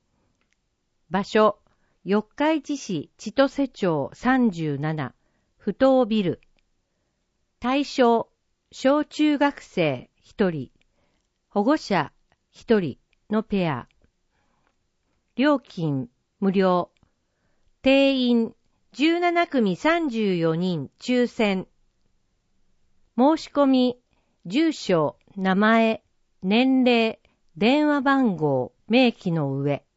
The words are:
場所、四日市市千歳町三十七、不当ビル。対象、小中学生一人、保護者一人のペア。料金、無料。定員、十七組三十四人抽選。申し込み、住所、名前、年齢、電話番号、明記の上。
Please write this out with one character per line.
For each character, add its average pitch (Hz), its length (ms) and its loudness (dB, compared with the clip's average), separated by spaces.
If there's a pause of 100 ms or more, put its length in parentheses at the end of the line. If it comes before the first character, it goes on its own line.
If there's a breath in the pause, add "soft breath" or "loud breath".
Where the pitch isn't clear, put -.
(1120)
場 190 140 -4
所、 214 340 2 (460)
四 202 180 0
日 302 320 -2
市 285 220 -6
市 180 400 -8
千 - 160 -12
歳 269 380 0
町 156 420 -2
三 247 380 0
十 160 280 -4
七、 151 360 -6 (420)
不 - 160 -8
当 262 320 4
ビ 214 180 -2
ル。 160 200 -4 (1200)
対 262 240 0
象、 233 440 2 (420)
小 294 360 0
中 302 320 0
学 285 240 -2
生 143 480 -4 (100)
一 - 300 -2
人、 147 200 -10 (800)
保 208 140 -2
護 285 160 2
者 165 340 -4 (380)
一 - 280 0
人 160 200 -6 (320)
の 214 120 -2
ペ 190 280 -2
ア。 127 180 -8 (1500)
料 285 220 2
金、 147 520 -6 (300)
無 196 120 0
料。 180 380 0 (880)
定 269 340 4
員、 240 400 0 (380)
十 330 260 0
七 349 280 0
組 214 300 0
三 320 340 -2
十 214 260 -2
四 165 200 0
人 170 420 -4
抽 247 280 0
選。 202 400 -2 (1500)
申 285 220 2
し - 100 -14
込 285 160 0
み、 254 340 2 (460)
住 294 280 -2
所、 160 440 -2 (200)
名 190 180 -2
前、 220 480 2 (400)
年 254 420 2
齢、 233 340 0 (380)
電 269 320 2
話 285 140 0
番 262 340 2
号、 139 380 -2 (140)
明 240 240 4
記 - 200 -6
の 139 220 -2
上。 139 320 -4 (100)